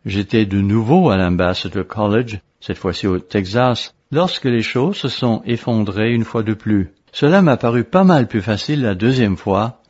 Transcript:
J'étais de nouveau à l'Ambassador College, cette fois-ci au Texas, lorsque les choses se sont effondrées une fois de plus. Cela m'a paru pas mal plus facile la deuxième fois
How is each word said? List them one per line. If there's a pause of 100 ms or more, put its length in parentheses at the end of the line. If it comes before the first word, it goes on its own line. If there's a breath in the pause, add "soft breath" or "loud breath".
J'étais
de
nouveau
à
l'Ambassador
College, (200)
cette
fois-ci
au
Texas, (160)
lorsque
les
choses
se
sont
effondrées
une
fois
de
plus. (200)
Cela
m'a
paru
pas
mal
plus
facile
la
deuxième
fois